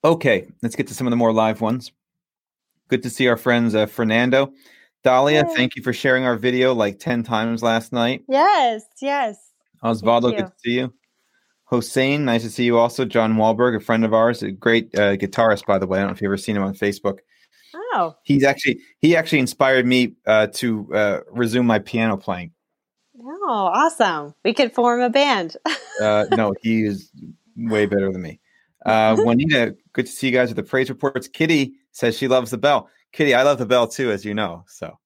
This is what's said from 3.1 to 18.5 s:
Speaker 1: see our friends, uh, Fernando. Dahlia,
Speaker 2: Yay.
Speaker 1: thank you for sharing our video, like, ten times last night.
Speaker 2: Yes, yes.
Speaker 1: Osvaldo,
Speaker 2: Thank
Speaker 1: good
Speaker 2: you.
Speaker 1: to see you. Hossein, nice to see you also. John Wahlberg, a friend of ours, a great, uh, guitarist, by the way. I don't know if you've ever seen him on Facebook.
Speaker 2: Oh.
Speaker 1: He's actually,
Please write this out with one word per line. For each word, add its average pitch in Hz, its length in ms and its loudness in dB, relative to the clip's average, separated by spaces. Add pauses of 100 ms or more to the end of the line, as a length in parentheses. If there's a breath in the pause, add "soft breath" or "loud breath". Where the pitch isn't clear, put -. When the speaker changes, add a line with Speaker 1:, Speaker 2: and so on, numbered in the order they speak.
Speaker 1:
see 127 180 0
our 117 80 4
friends, 117 380 0
uh, 107 120 2
Fernando. 123 640 0 (500 soft breath)
Dahlia, 143 460 4
Speaker 2:
Yay. - 60 -6
Speaker 1:
thank 123 220 -2
you 117 60 -14
for 127 100 -2
sharing 131 320 0
our 123 120 0
video, 127 380 0
like, 104 240 -2
ten 120 260 -4
times 113 380 -4
last 113 300 -2
night. 123 360 -2
Speaker 2:
Yes, 269 540 0 (200)
yes. 269 340 -4 (460)
Speaker 1:
Osvaldo, 117 500 0
Speaker 2:
Thank 107 40 -4
Speaker 1:
good 113 60 -4
Speaker 2:
you. - 40 -4
Speaker 1:
to - 60 -20 (120)
see 120 140 -4
you. 127 160 -6 (680)
Hossein, 135 600 0
nice 117 180 0
to 113 80 -8
see 123 140 -4
you 120 140 4
also. 120 260 2
John 110 300 0
Wahlberg, 113 420 2
a 104 40 -4
friend 113 240 0
of 107 100 0
ours, 117 280 2
a 101 100 -6
great, 113 440 0
uh, 101 200 2
guitarist, 101 500 0
by 98 120 0
the 95 80 -2
way. 95 120 -2
I 98 40 0
don't 95 80 -4
know 95 40 -8
if 101 80 -8
you've 98 60 -2
ever 98 80 0
seen 104 200 -6
him 101 60 0
on 98 120 -4
Facebook. 101 440 -4 (560 soft breath)
Speaker 2:
Oh. 277 480 -4
Speaker 1:
He's 139 220 2
actually, 135 340 0 (220 loud breath)